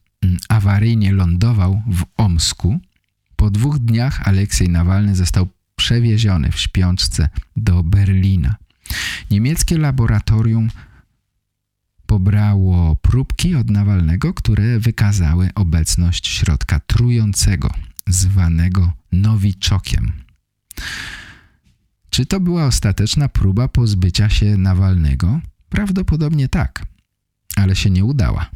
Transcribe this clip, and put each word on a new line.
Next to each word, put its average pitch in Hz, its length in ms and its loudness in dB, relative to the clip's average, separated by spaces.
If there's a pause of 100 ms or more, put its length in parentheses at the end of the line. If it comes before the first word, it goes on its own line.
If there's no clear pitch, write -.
(220)
mm, 90 160 0 (100)
awaryjnie 104 640 2
lądował 98 720 2
w 87 180 -2 (120)
Omsku. 98 640 0 (560)
Po 107 140 2
dwóch 135 280 0
dniach 117 500 -2
Aleksiej 95 400 0
Nawalny 92 480 2
został 92 320 0 (280)
przewieziony 110 760 0
w - 60 -6
śpiączce 90 680 -2 (280)
do 95 260 2
Berlina. 95 760 2 (760)
Niemieckie 135 480 0
laboratorium 113 920 0 (1400)
pobrało 95 920 2
próbki - 580 0
od 117 160 -2
Nawalnego, 101 640 0
które 110 460 0
wykazały 92 720 0
obecność 85 760 0
środka - 520 -2
trującego, 110 920 0 (340)
zwanego 90 840 2 (200)
nowiczokiem. 98 1000 0 (2000)
Czy 127 160 -2
to 196 140 -4
była 175 240 0
ostateczna 117 640 0
próba 101 400 0
pozbycia 104 600 0
się 104 280 2
Nawalnego? 92 840 0 (280)
Prawdopodobnie 160 800 -2
tak, - 380 -4 (720)
ale 95 200 2
się 101 140 0
nie 92 140 2
udała. 104 520 -2